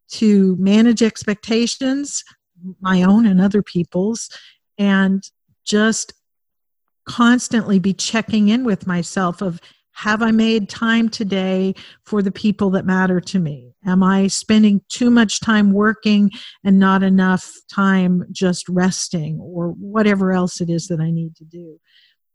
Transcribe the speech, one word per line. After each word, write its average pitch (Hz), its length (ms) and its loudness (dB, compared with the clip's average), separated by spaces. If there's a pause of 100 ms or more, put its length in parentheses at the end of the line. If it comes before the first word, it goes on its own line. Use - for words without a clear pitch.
(120)
to 196 440 2
manage 214 460 4
expectations, 233 1200 -4 (560)
my 185 220 2
own 202 240 4
and 185 140 4
other 202 220 2
people's, 185 680 -4 (500)
and 196 440 2 (420)
just 214 480 -2 (920)
constantly 233 720 0
be 190 160 0
checking 214 540 -2
in 240 160 0
with 214 220 -4
myself 175 540 -4
of, 170 200 -6 (320)
"Have 214 300 -2
I 226 80 0
made 220 380 0
time 226 400 0
today 190 680 -2 (300)
for 208 180 -2
the 190 80 -2
people 202 400 -2
that 190 140 -2
matter 185 360 0
to - 180 -4
me? 143 360 -6 (100)
Am 185 180 2
I 196 240 2
spending 208 640 2
too 240 200 0
much 233 300 2
time 208 320 2
working 208 580 2 (320)
and 196 160 4
not 190 240 4
enough 190 480 2 (220)
time 185 580 0
just 180 380 -4
resting?" 175 720 -4
or 170 300 -8
whatever 196 600 0
else 180 280 -2
it 170 80 -6
is 170 200 -4
that 165 120 -4
I 160 100 -2
need 165 260 -6
to 156 80 -20
do? 160 360 -20 (540)